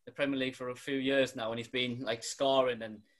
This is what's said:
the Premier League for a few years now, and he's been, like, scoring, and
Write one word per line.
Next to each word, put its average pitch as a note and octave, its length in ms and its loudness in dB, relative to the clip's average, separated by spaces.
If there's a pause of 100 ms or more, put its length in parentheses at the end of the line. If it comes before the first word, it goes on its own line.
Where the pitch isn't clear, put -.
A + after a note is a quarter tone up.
the B2 60 -16
Premier C#3 260 0
League C3 180 -2
for B2+ 140 -8
a B2 60 -8
few C#3 200 -4
years C3+ 400 2
now, A2+ 160 -4
and A#2 60 -4
he's A#2 100 -8
been, B2 320 -2
like, A#2 240 -2
scoring, C3 580 4
and A2 180 -10 (200)